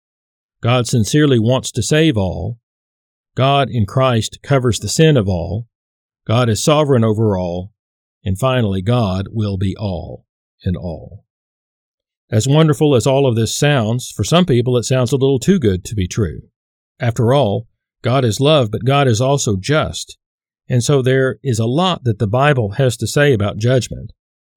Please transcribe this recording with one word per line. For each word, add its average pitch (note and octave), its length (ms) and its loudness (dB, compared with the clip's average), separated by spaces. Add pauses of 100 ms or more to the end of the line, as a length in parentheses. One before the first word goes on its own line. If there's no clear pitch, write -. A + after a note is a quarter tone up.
(600)
God A#2+ 240 0
sincerely C3 540 2
wants B2 320 0
to A#2+ 100 -4
save D3+ 340 2
all. F#2+ 440 -4 (760)
God C3+ 360 0
in A2+ 160 0
Christ B2+ 560 0
covers B2 360 0
the G#2+ 80 -8
sin D#3 300 4
of G2 100 0
all. F2+ 400 -4 (600)
God A#2 200 0
is A2 160 -2
sovereign C#3+ 400 2
over A2 320 0
all. F2+ 380 -6 (500)
And F#2+ 140 -4
finally, A2+ 460 -2
God G2 480 -2
will G#2 260 -4
be F#2+ 180 -2
all E2 520 -10 (360)
in F#2 120 -2
all. - 500 -12 (1040)
As A#2 160 2
wonderful D3+ 480 4
as A#2 120 2
all C#3 200 2
of A#2 80 0
this A2 200 -2
sounds, C3 560 0
for - 120 -4
some F3+ 220 2
people B2 320 2
it A2+ 60 -2
sounds B2+ 280 0
a C#3+ 60 2
little C3+ 220 2
too F#3+ 180 2
good F#2+ 280 0
to - 100 -10
be F#2 120 -2
true. D2+ 340 -4 (580)
After A#2 340 0
all, A2+ 340 0 (360)
God B2+ 220 2
is G#2+ 140 0
love, C#3 300 2
but - 160 -6
God C#3 220 2
is A#2 140 2
also C3 360 0
just. G2+ 600 -4 (500)
And B2 160 0
so C#3 200 2
there C3 400 0
is A#2+ 160 -2
a A2+ 80 0
lot E3 380 -2
that A2+ 120 0
the A#2 80 -2
Bible B2 460 0
has B2+ 260 0
to - 80 -8
say C#3+ 280 2
about G2+ 260 -2
judgment, A2+ 520 -2 (460)